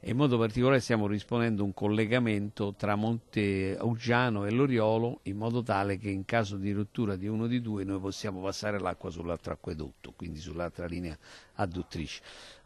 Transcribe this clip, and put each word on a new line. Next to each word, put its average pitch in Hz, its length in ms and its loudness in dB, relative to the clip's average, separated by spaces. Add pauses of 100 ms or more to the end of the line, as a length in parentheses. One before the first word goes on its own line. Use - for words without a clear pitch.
e 104 100 -6
in 110 60 2
modo 127 220 4
particolare 120 400 4
stiamo 110 300 2
risponendo 107 560 0
un 98 100 -2
collegamento 104 1000 2
tra 104 180 0
Monte 104 840 0
Uggiano 117 640 2
e 104 80 0
l'Oriolo 117 720 2
in 98 120 -4
modo 117 280 0
tale 98 340 2
che 104 100 -4
in 95 160 -2
caso 104 320 0
di 98 140 -2
rottura 101 460 0
di 92 100 -6
uno 110 220 -2
di 123 120 0
due 107 220 -4
noi 98 160 -2
possiamo 95 420 -4
passare 101 380 -2
l'acqua 90 320 -4
sull'altro 82 420 -4
acquedotto, 76 640 -8
quindi 80 220 -10
sull'altra 85 480 -6
linea 85 320 -6 (360)
adduttrice. 85 680 -4 (440)